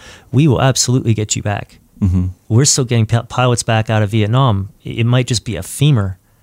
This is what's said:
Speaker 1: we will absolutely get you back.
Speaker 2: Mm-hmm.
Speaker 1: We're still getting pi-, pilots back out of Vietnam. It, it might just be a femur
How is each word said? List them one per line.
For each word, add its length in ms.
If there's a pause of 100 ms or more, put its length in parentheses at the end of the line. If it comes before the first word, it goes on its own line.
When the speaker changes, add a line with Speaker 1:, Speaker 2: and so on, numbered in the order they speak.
(320)
Speaker 1:
we 160
will 120
absolutely 540
get 200
you 80
back. 360 (220)
Speaker 2:
Mm-hmm. 260 (220)
Speaker 1:
We're 180
still 180
getting 220
pi-, 160
pilots 400
back 260
out 140
of 80
Vietnam. 580 (160)
It, 140
it 60
might 240
just 160
be 120
a 60
femur 560 (240)